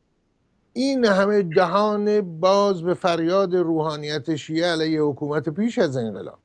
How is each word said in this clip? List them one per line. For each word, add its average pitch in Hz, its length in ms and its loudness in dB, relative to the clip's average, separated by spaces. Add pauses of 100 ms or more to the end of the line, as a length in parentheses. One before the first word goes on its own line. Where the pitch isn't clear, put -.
(720)
این 262 320 0
همه 202 380 4
دهان 196 1000 0
باز 196 420 2
به 175 120 0
فریاد 175 600 0
روحانیت 156 800 -2
شیعه 160 300 -4
علیه 160 360 0
حکومت 147 460 -2
پیش 208 300 -4
از 151 180 0
انقلاب 101 480 -8